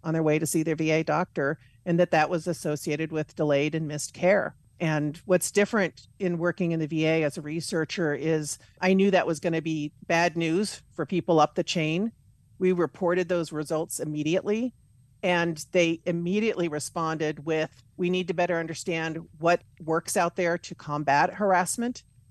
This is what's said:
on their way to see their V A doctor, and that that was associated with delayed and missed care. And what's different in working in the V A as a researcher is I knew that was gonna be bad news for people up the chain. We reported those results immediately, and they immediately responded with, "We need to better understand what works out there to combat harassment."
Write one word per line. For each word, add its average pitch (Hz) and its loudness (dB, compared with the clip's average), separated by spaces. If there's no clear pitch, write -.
on 165 -2
their 160 2
way 156 4
to 160 -2
see 160 0
their 156 0
V 160 -2
A 160 2
doctor, 156 -2
and 170 2
that 175 4
that 151 4
was 170 -2
associated 156 -4
with 151 -6
delayed 151 2
and 160 -4
missed 147 -8
care. 185 2
And 151 -2
what's 180 2
different 202 0
in 175 -2
working 170 0
in 160 -2
the 156 -2
V 156 0
A 160 2
as 147 -2
a 160 -12
researcher 156 -2
is 151 -2
I 185 4
knew 190 6
that 180 4
was 160 -2
gonna 165 -2
be 151 -4
bad 170 2
news 165 -2
for 156 -6
people 160 2
up 151 4
the 170 0
chain. 170 -2
We 185 2
reported 175 0
those 170 -2
results 156 -4
immediately, 180 -2
and 170 0
they 170 2
immediately 180 0
responded 151 -4
with, 156 -4
"We 180 -2
need 185 -2
to 185 -2
better 175 0
understand 165 -4
what 170 2
works 160 -2
out 170 0
there 175 0
to - -12
combat 147 2
harassment." 196 0